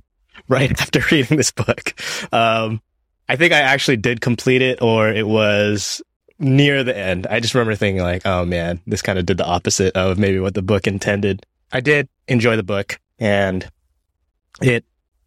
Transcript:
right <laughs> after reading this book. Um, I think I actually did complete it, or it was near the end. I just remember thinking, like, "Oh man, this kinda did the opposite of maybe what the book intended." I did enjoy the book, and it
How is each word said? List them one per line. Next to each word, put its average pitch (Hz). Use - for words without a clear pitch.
right 135
<laughs> -
after -
reading 151
this -
book. -
Um, 113
I 131
think 165
I 151
actually 135
did 117
complete 127
it, 127
or 113
it 107
was 104
near 139
the 120
end. 92
I 113
just 117
remember 113
thinking, 98
like, 90
"Oh 90
man, 87
this 107
kinda 92
did 90
the 90
opposite 92
of 92
maybe 98
what 95
the 101
book 98
intended." 101
I 131
did 143
enjoy 117
the 110
book, 98
and 98
it 120